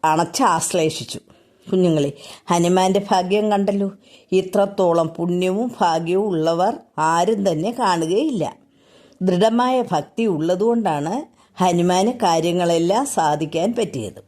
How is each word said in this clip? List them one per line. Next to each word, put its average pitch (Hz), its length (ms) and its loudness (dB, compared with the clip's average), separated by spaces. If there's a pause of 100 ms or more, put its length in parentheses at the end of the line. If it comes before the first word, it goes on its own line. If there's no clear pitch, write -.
അണച്ച് 165 380 0
ആശ്ലേഷിച്ചു. 160 760 -2 (520)
കുഞ്ഞുങ്ങളെ, 160 400 2 (380)
ഹനുമാന്റെ 185 500 2 (100)
ഭാഗ്യം 202 420 0
കണ്ടല്ലോ. 202 400 -2 (400)
ഇത്രത്തോളം 185 760 2
പുണ്യവും 185 720 -2
ഭാഗ്യവും 175 480 0
ഉള്ളവർ 170 440 0 (260)
ആരും 180 520 2
തന്നെ 170 280 -2
കാണുകയില്ല. 190 800 -2 (680)
ദൃഢമായ 226 680 2
ഭക്തി 156 300 -4
ഉള്ളതുകൊണ്ടാണ് 185 1000 0 (400)
ഹനുമാന് 180 500 2
കാര്യങ്ങളെല്ലാം 175 960 0
സാധിക്കാൻ 160 720 -2
പറ്റിയത്. 123 500 -6